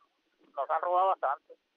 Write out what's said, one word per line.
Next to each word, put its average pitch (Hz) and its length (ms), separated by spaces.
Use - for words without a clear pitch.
nos 135 140
han 160 120
robado 180 260
bastante. 151 480